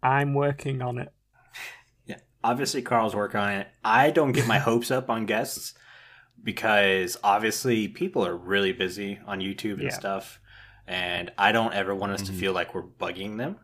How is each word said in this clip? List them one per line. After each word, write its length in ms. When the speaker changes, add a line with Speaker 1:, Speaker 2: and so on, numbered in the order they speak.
Speaker 1:
I'm 320
working 480
on 160
it. 160
Speaker 2:
Yeah, 100
obviously 380
Carl's 340
working 240
on 120
it. 160
I 260
don't 220
get 160
my 120
Speaker 1:
<laughs> 100
Speaker 2:
hopes 200
up 200
on 180
guests 480
because 800
obviously 640
people 380
are 100
really 380
busy 520
on 140
YouTube 360
and 80
Speaker 1:
Yeah. 60
Speaker 2:
stuff. 500
And 500
I 140
don't 220
ever 220
want 160
us 120
to 80
Speaker 3:
Mm-hmm. 80
Speaker 2:
feel 140
like 220
we're 80
bugging 540
them 260